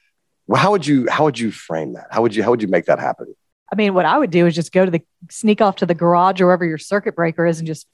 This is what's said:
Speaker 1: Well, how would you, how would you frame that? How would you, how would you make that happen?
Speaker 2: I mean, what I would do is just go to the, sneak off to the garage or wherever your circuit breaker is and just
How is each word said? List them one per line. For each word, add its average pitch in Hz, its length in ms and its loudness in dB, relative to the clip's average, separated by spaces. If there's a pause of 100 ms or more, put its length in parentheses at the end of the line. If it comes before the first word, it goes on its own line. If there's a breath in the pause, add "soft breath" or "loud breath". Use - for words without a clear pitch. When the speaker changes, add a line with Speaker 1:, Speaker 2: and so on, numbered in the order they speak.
(460)
Speaker 1:
Well, 190 160 2
how 185 80 2
would 185 160 -2
you, 131 240 2
how 151 140 0
would 139 140 0
you 113 120 -4
frame 80 440 -8
that? - 180 -18
How 110 100 0
would 113 140 0
you, 110 80 0
how 113 60 2
would 120 120 0
you 95 60 -4
make 87 180 0
that 71 140 2
happen? - 340 -8 (380)
Speaker 2:
I - 20 -6
mean, 202 180 0
what 185 120 0
I 185 140 2
would 262 120 0
do 175 160 4
is 170 80 2
just 165 180 -4
go 185 120 4
to 185 60 0
the, 165 120 -2 (280)
sneak 208 300 0
off 196 160 2
to 180 100 -2
the 170 80 0
garage 175 460 2
or 180 60 4
wherever 180 180 2
your 160 140 -4
circuit - 380 -4
breaker 170 300 0
is 165 120 0
and 165 80 -6
just 156 280 -10